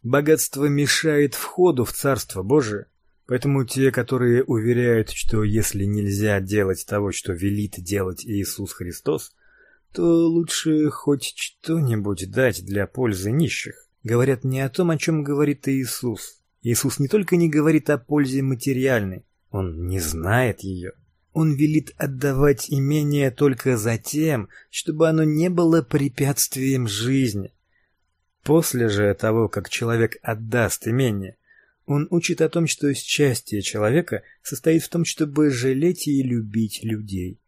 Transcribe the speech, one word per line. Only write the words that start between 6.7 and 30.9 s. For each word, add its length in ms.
того, 260
что 200
велит 460
делать 460
Иисус 480
Христос, 600
то 100
лучше 640
хоть 460
что-нибудь 960
дать 340
для 220
пользы 440
нищих, 500
говорят 420
не 160
о 80
том, 220
о 80
чем 260
говорит 440
Иисус. 720
Иисус 360
не 100
только 280
не 120
говорит 420
о 80
пользе 440
материальной, 800
он 360
не 140
знает 600
ее. 320
Он 220
велит 420
отдавать 720
имение 600
только 460
за 220
тем, 500
чтобы 380
оно 160
не 240
было 340
препятствием 1040
жизни. 680
После 460
же 260
того, 340
как 220
человек 520
отдаст 640
имение, 500